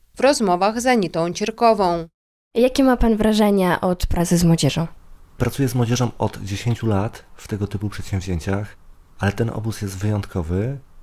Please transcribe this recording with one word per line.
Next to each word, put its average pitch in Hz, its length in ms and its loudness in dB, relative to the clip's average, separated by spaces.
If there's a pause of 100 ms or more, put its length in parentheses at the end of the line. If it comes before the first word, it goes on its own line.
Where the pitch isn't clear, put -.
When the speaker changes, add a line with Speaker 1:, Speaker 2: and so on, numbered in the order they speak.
(160)
Speaker 1:
w - 40 -14
rozmowach 220 600 2
z 240 60 -2
Anitą 180 460 2
Cierkową. 202 760 2 (480)
Speaker 2:
Jakie 254 300 4
ma 254 120 4
pan 226 200 4
wrażenia 208 640 2
od 180 260 -2
pracy 170 320 0
z 175 60 2
młodzieżą? 165 420 2 (520)
Speaker 3:
Pracuję 123 300 0
z 117 60 -4
młodzieżą 120 440 0
od - 240 -4
dziesięciu 104 440 -4
lat 104 380 -2 (100)
w - 140 -18
tego 101 180 -4
typu 101 220 -4
przedsięwzięciach, 98 880 -6 (420)
ale - 140 0
ten 113 180 -2
obóz 107 320 -8
jest 95 140 -8
wyjątkowy. 101 840 -4 (240)